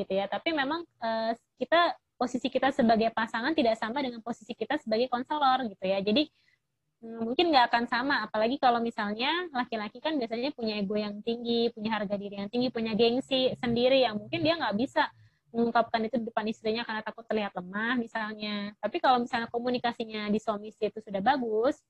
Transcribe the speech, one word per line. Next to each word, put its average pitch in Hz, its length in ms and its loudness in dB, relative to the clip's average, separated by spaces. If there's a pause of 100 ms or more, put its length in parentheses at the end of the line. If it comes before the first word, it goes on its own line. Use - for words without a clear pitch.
gitu 190 160 -2
ya. 196 160 0
Tapi 311 240 -2
memang, 294 240 -2 (240)
eh, 226 320 -2 (240)
kita, 320 320 4 (280)
posisi 247 320 -2
kita 262 160 2
sebagai 226 480 4
pasangan 233 400 -2
tidak 226 240 2
sama 254 240 -4
dengan 240 160 -6
posisi 226 320 -8
kita 269 240 -4
sebagai 226 320 0
konselor 262 560 0
gitu 196 240 -8
ya. 196 160 0
Jadi, 226 240 4 (720)
mm, 226 320 -6
mungkin 339 160 4
nggak 254 240 6
akan 240 160 2
sama, 247 400 0
apalagi 226 320 0
kalau 240 240 6
misalnya 233 720 -2
laki-laki 240 480 -6
kan 302 160 0
biasanya 233 320 -4
punya 220 320 -4
ego 208 160 0
yang 208 240 -6
tinggi, 233 480 0
punya 220 240 -2
harga 202 240 -2
diri 202 240 -10
yang 208 80 -10
tinggi, 247 160 0
punya 226 240 -4
gengsi 240 640 2
sendiri 247 480 4
yang 214 160 -2
mungkin 311 240 -4
dia 320 160 2
nggak 226 160 -2
bisa 269 320 0 (420)
mengungkapkan 233 560 2
itu 226 140 -2
di 226 80 -6
depan 214 180 -4
istrinya 220 400 -2
karena 220 160 -6
takut 226 220 -12
terlihat 208 320 -2
lemah 208 400 -2
misalnya. 214 840 -4
Tapi 220 220 -4
kalau 247 240 4
misalnya 233 240 -4
komunikasinya 233 800 -4
di 208 100 2
suami 214 320 -4
istri 208 220 -4
itu 220 80 -10
sudah 196 240 -6
bagus 233 640 2